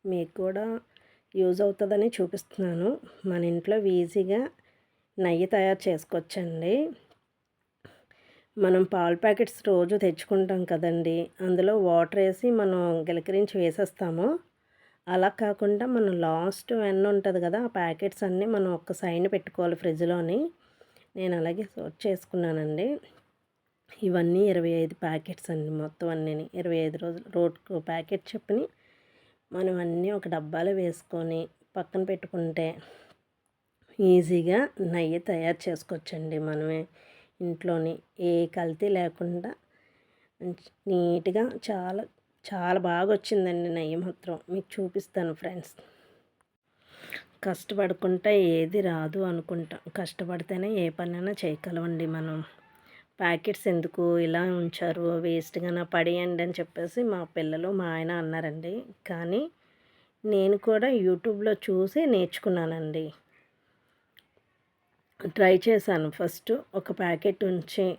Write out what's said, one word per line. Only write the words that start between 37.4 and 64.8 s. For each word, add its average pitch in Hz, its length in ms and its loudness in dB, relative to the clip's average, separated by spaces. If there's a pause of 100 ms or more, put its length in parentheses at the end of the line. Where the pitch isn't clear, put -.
ఇంట్లోని. 165 480 -2 (240)
ఏ 175 160 2 (240)
కల్తీ 165 300 -2 (100)
లేకుండా 175 540 -4 (880)
మంచి 180 280 -10 (220)
నీట్‌గా 180 540 2 (260)
చాలా, 190 340 -4 (400)
చాలా 180 340 0
బాగా 180 340 2
వచ్చిందండి 180 640 0
నెయ్యి 160 240 -4
మాత్రం. 180 340 -8 (160)
మీకు 190 220 -6
చూపిస్తాను 185 640 -4
ఫ్రెండ్స్. 180 320 -10 (1700)
కష్టపడకుండా 185 840 0 (240)
ఏది 165 260 0
రాదు 165 380 -2 (100)
అనుకుంటాం, 170 500 -6 (180)
కష్టపడితేనే 180 720 -6 (140)
ఏ - 20 2 (140)
పనైనా 180 420 -4
చేయగలమండి 170 640 -4 (100)
మనం. 160 220 -6 (840)
ప్యాకెట్స్ 175 520 0
ఎందుకు 170 300 -2 (220)
ఇలా 170 180 0 (160)
ఉంచారు, 170 480 -2 (180)
వేస్ట్‌గానా 175 580 -2 (120)
పడేయండి 175 500 0
అని 180 140 -4
చెప్పేసి 170 440 -4 (100)
మా 180 60 -2 (180)
పిల్లలు, 165 420 -2
మా 175 160 -2
ఆయన 160 160 -4 (120)
అన్నారండి. 160 500 -6 (360)
కానీ 175 320 -2 (920)
నేను 196 240 4 (100)
కూడా 220 220 4 (160)
YouTube-లో 208 480 2 (140)
చూసి 196 360 2 (100)
నేర్చుకున్నానండి. 165 920 -2 (2250)